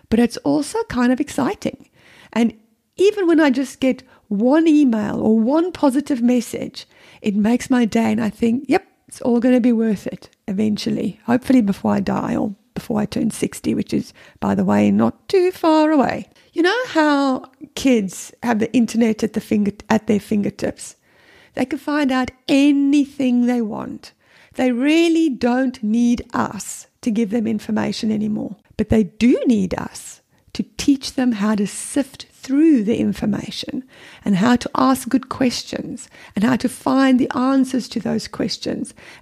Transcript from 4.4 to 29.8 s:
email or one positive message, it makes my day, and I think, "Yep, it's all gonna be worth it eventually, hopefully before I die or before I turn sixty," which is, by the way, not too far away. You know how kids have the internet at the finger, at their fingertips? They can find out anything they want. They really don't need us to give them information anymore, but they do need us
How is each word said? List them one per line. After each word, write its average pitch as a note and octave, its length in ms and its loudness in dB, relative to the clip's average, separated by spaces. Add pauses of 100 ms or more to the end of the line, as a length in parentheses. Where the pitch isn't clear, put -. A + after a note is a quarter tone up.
email B3+ 520 2
or A3 180 4
one D#4 340 2
positive C#4+ 480 0
message, - 640 -2 (360)
it G#3+ 120 -2
makes G#3+ 360 0
my B3 140 2
day, A3+ 280 0
and G#3+ 80 -2
I A3+ 80 -2
think, A#3 400 -2
"Yep, - 180 0 (220)
it's - 140 -20
all A#3+ 180 2
gonna B3+ 180 4
be B3 140 4
worth A3 340 -2
it - 220 -12 (180)
eventually, G#3+ 800 -2
hopefully B3+ 380 2
before G3+ 300 -2
I G3+ 80 0
die G3+ 360 -4
or G#3 180 -4 (200)
before - 260 -4
I - 60 -2
turn A#3 240 -4
sixty," - 440 -4
which - 200 -4
is, - 180 -4 (260)
by G3+ 160 -2
the G3 100 0
way, G#3 260 2
not A3 380 0
too F#4 220 2
far D#4 400 2
away. C4+ 380 0 (240)
You - 100 0
know A4+ 260 0
how C#4+ 560 0 (300)
kids A3+ 580 0 (100)
have A#3 160 0
the A3 160 -2
internet A3+ 500 2
at A3 80 -2
the A3 80 -4
finger, G#3 320 0 (160)
at A3 180 0
their G#3 140 2
fingertips? - 760 -6 (580)
They B3 100 -2
can C4 140 -6
find D4 340 -2
out B3+ 180 -2 (160)
anything C#4 1000 2
they B3 160 0
want. - 500 -10 (420)
They B3+ 160 0
really D#4+ 580 2
don't B3+ 540 -2
need A#3+ 400 0 (100)
us - 540 -6 (140)
to B3 100 -2
give G#3+ 200 0
them A3 160 -2
information G#3+ 640 -2
anymore, G#3+ 440 -4 (200)
but - 140 -2
they A3 140 6
do A#3+ 420 2
need G#3 280 2
us - 460 -10 (320)